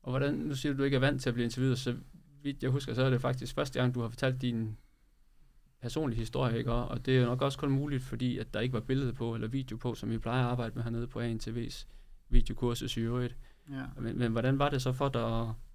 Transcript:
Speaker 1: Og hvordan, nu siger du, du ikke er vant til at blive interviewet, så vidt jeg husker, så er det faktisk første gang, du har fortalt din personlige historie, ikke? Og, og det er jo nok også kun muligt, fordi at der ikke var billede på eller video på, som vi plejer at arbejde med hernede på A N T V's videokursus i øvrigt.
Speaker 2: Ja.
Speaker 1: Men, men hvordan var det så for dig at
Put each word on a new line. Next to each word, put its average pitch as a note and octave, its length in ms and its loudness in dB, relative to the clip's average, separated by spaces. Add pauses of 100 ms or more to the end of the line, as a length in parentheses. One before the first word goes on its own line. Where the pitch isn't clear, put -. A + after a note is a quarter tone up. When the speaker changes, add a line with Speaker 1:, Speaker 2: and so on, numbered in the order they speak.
Speaker 1:
Og B2+ 100 -4
hvordan, C#3+ 220 2
nu D3 200 -2
siger C#3+ 180 -2
du, C3+ 60 -2
du C#3 60 2
ikke C#3 100 2
er B2+ 60 4
vant C3+ 220 2
til C3 80 0
at A2+ 40 -2
blive A#2+ 100 0
interviewet, B2+ 340 2
så B2 180 -2 (460)
vidt C#3+ 200 -4
jeg C3 80 0
husker, C3 240 -2
så B2+ 80 2
er C3 80 4
det B2 100 4
faktisk C3 340 -2
første C3+ 260 -2
gang, B2 140 2
du B2 60 -2
har A#2 80 -2
fortalt C3 340 -2
din A2+ 340 -2 (1040)
personlige B2 380 -2
historie, A#2 400 0
ikke? A#2 140 0
Og, A#2+ 160 0
og - 180 -4
det C3 100 6
er C3 40 8
jo B2 60 6
nok B2+ 160 0
også C#3 160 0
kun C#3+ 120 0
muligt, C3+ 320 0
fordi B2+ 360 -2
at - 160 -8
der G#2 60 0
ikke B2+ 120 0
var A#2+ 80 0
billede C3 320 0
på A#2 220 -2
eller A2+ 140 -4
video B2+ 280 -4
på, A#2 180 -4
som G#2+ 160 -4
vi A2+ 80 0
plejer B2 260 2
at B2 60 2
arbejde A#2+ 240 -2
med A#2+ 80 -4
hernede A#2 240 -2
på A#2 140 -6
A A#2 120 0
N A2 60 -2
T - 100 -4
V's A#2 380 -6 (420)
videokursus - 680 4
i A2+ 40 -2
øvrigt. A#2+ 360 -2 (340)
Speaker 2:
Ja. C3+ 160 -8 (100)
Speaker 1:
Men, A#2 220 -4
men A#2 140 2
hvordan B2+ 260 4
var C#3+ 100 4
det C#3 140 0
så B2+ 100 0
for C#3 160 0
dig B2 140 0
at A2+ 260 0 (260)